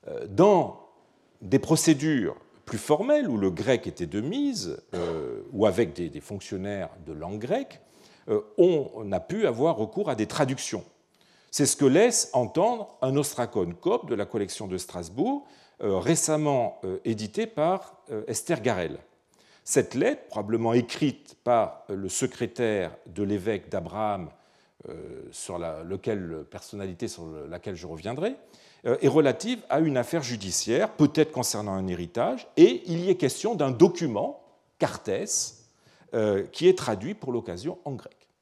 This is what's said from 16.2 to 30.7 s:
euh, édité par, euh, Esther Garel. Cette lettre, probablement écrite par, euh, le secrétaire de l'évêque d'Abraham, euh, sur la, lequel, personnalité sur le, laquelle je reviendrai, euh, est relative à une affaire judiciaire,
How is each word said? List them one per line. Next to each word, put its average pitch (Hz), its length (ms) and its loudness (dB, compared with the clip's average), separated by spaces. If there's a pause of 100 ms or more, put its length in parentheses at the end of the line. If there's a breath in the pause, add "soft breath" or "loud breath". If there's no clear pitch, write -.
euh, 95 200 -4
édité 113 420 -4
par, 190 500 -2 (120)
euh, 107 180 -8
Esther 120 340 -4
Garel. 90 360 -2 (680 soft breath)
Cette - 280 2
lettre, 208 360 0
probablement 113 440 0
écrite - 680 0
par, 117 460 2
euh, 101 60 -6
le 98 120 -6
secrétaire 107 880 -2 (120)
de 92 160 -6
l'évêque 101 460 -2
d'Abraham, 92 600 -4 (580 soft breath)
euh, - 340 -14 (100)
sur - 280 -10
la, 80 240 -8
lequel, 90 680 -6
personnalité 95 580 -10
sur 85 180 -12
le, 78 220 -14
laquelle 87 280 -10
je 85 120 -14
reviendrai, 123 500 -6 (480 soft breath)
euh, 120 160 2
est 151 80 6
relative 151 500 2 (100)
à 139 100 2
une 151 180 2
affaire 143 260 -2
judiciaire, 120 680 -2